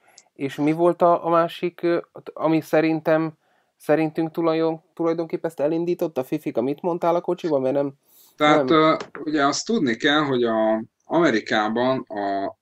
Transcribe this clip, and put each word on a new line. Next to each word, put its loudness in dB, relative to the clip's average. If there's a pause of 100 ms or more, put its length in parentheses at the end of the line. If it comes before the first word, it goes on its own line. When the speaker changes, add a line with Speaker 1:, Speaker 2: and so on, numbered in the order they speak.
(320)
Speaker 1:
és -10
mi 0
volt 2
a, 2
a 0
másik, -2
ö, 0 (340)
ami 0
szerintem, 0 (440)
szerintünk -2
tulajdon-, -2 (120)
tulajdonképpen -4
ezt -10
elindította? -2
Fifika, -4
mit -4
mondtál 0
a 0
kocsiban? -2
Mert -2
nem -2 (480)
Speaker 2:
Tehát, 4
Speaker 1:
Nem. 6
Speaker 2:
ö, 4 (280)
ugye 0
azt -2
tudni 0
kell, 0
hogy 0
a 0 (200)
Amerikában 0
a -6